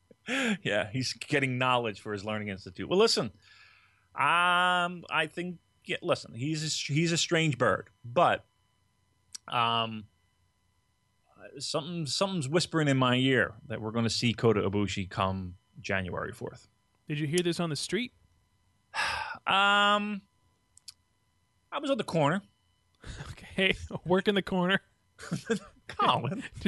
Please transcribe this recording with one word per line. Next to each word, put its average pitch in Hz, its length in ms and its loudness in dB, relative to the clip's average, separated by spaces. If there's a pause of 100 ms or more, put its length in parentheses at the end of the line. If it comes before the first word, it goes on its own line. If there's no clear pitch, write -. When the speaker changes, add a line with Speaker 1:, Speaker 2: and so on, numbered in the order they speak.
(640)
Speaker 1:
Yeah, 104 280 0
he's 123 220 -2
getting 135 460 -2
knowledge 123 420 0
for 107 100 -10
his 101 140 -6
learning 107 220 -4
institute. 95 420 -10
Well, 175 80 2
listen, 220 280 4 (920)
um, 175 920 2
I 156 240 0
think, 175 260 -6 (280)
yeah, 175 160 -4
listen, - 320 -2
he's 151 300 -4
a, - 280 -4
he's 165 200 2
a 170 60 2
strange 160 420 2
bird, 104 320 2 (120)
but, 120 400 2 (1040)
um, 113 580 0 (1500)
something, 165 480 -4
something's 175 420 -2
whispering 160 380 2
in 139 100 4
my 123 200 4
ear 127 360 4 (140)
that 110 120 -6
we're 110 120 -6
gonna 113 180 2
see 113 240 2
Kota 110 280 4
Ibushi 98 460 0
come 95 500 -2 (220)
January 95 520 -6
fourth. - 380 -14 (380)
Speaker 2:
Did 151 120 -4
you 151 80 -2
hear 170 160 2
this 170 160 0
on 170 100 -2
the 147 60 -4
street? 226 360 -4 (840)
Speaker 1:
<sighs> - 60 -2 (440)
Um, 202 760 2 (1500)
I - 80 -8
was 285 120 -2
on 262 80 2
the - 40 -4
corner. 165 380 2 (640)
Speaker 2:
<laughs> - 280 -14
Okay, - 440 -2 (300)
work 185 220 2
in 208 60 2
the 196 80 2
corner. 185 400 0 (380)
Speaker 1:
<laughs> - 100 -16 (580)
Colin. 269 560 0 (240)